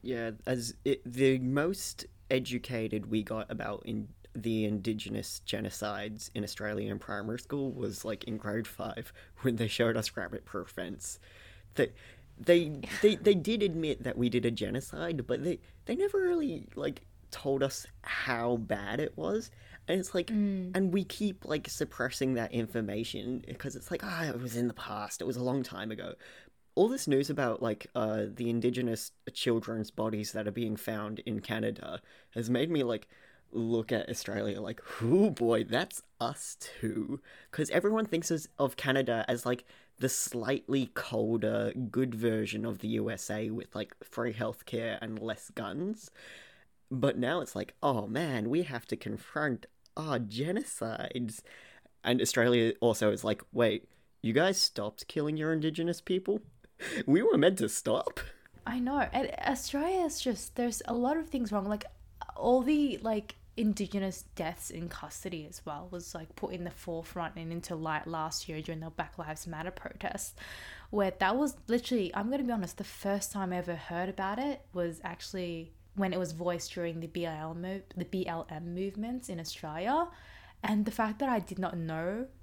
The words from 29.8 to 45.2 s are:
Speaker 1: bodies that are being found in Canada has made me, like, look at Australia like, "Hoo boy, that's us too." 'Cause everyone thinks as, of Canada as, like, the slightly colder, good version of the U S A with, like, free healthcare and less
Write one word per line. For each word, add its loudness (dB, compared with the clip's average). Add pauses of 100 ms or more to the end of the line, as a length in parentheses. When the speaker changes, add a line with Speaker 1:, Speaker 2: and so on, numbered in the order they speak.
Speaker 1:
bodies -2
that -2
are -2
being 0
found -4
in -2
Canada -2 (300)
has -4
made 4
me, 4
like, -2 (420)
look 2
at 0
Australia -2
like, -6
"Hoo 6
boy, 4
that's -2 (160)
us -4
too." -4 (300)
'Cause 0
everyone 4
thinks 0
as, 0 (100)
of 2
Canada 2
as, 0
like, 0 (320)
the 2
slightly 0
colder, 2 (160)
good 2
version 2
of -2
the -4
U 0
S -6
A -2
with, -6
like, -6
free -4
healthcare -4
and -6
less -6